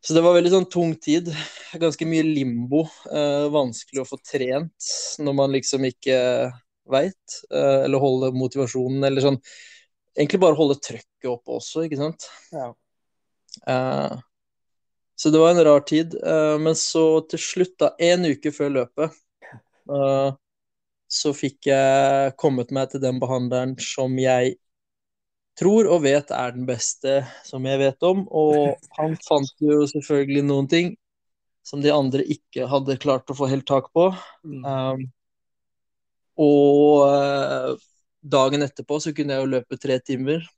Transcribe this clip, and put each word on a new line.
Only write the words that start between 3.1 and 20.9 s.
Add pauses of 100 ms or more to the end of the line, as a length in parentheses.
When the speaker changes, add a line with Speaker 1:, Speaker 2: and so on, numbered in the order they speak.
Speaker 1:
vanskelig
å
få
trent (320)
når
man
liksom
ikke (680)
vet, (100)
eh,
eller
holde
motivasjonen,
eller
sånn, (760)
egentlig
bare
holde
trøkket
oppe
også,
ikke
sant? (240)
Speaker 2:
Ja. (920)
Speaker 1:
Eh, (960)
så
det
var
en
rar
tid,
eh,
men
så
til
slutt
da,
en
uke
før
løpet, (720)
eh, (800)